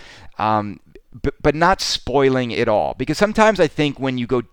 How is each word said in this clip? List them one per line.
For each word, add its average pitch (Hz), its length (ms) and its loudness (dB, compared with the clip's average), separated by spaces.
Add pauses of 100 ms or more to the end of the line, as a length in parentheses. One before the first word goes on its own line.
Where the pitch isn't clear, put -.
(360)
um, 104 440 -2 (420)
b-, - 80 -2 (100)
but 143 140 2
not 170 260 2
spoiling 131 720 0
it 113 180 -2
all. 78 260 0
Because 147 240 -4
sometimes 214 420 2
I 165 60 4
think 143 320 -2
when 127 200 -4
you 120 80 -4
go 123 160 0 (100)